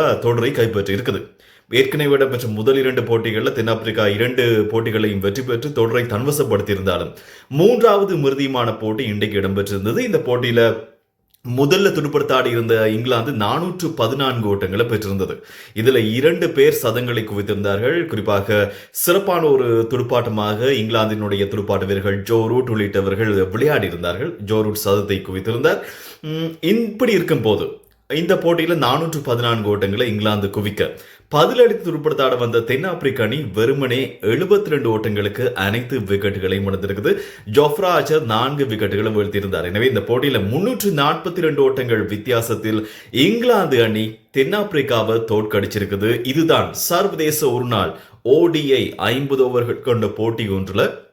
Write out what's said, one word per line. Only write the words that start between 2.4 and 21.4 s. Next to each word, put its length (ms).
முதல் 320
இரண்டு 220
போட்டிகள்ல 500
தென்னாப்பிரிக்கா 560
இரண்டு 360
போட்டிகளையும் 540
வெற்றி 200
பெற்று 280
தொடரை 320
தன்வசப்படுத்தியிருந்தாலும், 1080
மூன்றாவது 640
மிருதியுமான 640
போட்டி 260
இன்றைக்கு 360
இடம்பெற்றிருந்தது. 640
இந்த 160
போட்டியில 440
முதல்ல 440
துடுப்படுத்த 460
ஆடி 140
இருந்த 260
இங்கிலாந்து 440
நானூற்று 600
பதினான்கு 560
ஓட்டங்களை 360
பெற்றிருந்தது. 500
இதுல 260
இரண்டு 380
பேர் 320
சதங்களை 420
குவித்திருந்தார்கள். 840
குறிப்பாக 540
சிறப்பான 500
ஒரு 220
துடுப்பாட்டமாக 840
இங்கிலாந்தினுடைய 760